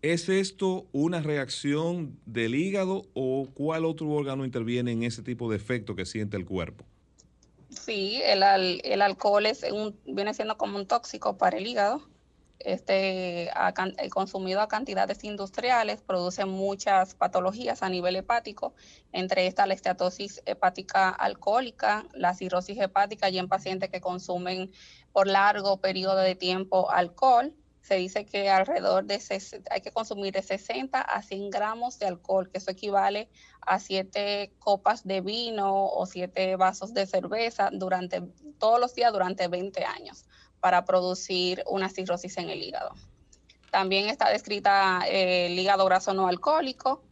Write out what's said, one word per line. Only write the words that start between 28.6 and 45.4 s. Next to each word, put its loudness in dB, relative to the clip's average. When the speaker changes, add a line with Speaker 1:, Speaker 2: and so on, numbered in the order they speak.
Speaker 2:
de -4
ses-, -8
hay -4
que -12
consumir -4
de -2
sesenta -4
a -2
cien -8
gramos -4
de -4
alcohol, -2
que -8
eso -8
equivale 0
a 0
siete -4
copas 0
de -2
vino -2
o -2
siete -4
vasos 0
de 0
cerveza -2
durante, -2
todos 6
los 0
días 4
durante 0
veinte -4
años -8
para 4
producir 0
una -2
cirrosis -6
en -6
el -8
hígado. -8
También 2
está 2
descrita, 4
eh, 2